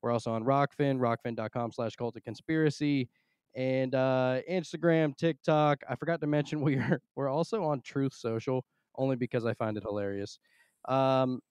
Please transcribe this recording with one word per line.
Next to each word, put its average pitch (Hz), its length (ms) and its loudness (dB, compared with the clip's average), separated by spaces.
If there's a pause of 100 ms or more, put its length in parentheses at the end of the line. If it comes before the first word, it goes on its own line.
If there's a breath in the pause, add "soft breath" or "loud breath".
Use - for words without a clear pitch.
We're 120 100 -2
also 117 200 -2
on 113 120 -2
Rockfin, 139 540 2
rockfin 117 380 -2
dot 110 160 -6
com 120 200 -4
slash 113 240 -4
cult 120 220 -6
of 110 60 -18
conspiracy, 147 840 0 (460)
and, 131 400 0
uh, 131 560 2
Instagram, 160 680 2
TikTok. 151 720 2
I 131 80 -4
forgot 160 260 -4
to 151 60 -2
mention 147 340 0
<laughs> - 0 -
we 139 160 2
are, 131 220 2 (160)
we're 135 140 -2
also 170 360 -2
on 147 180 0
Truth 135 320 -2
Social, 120 500 -4 (300)
only 131 200 0
because 120 300 -2
I 113 80 0
find 107 240 -4
it 101 60 -8
hilarious. 101 560 -6 (460)
Um, 131 640 2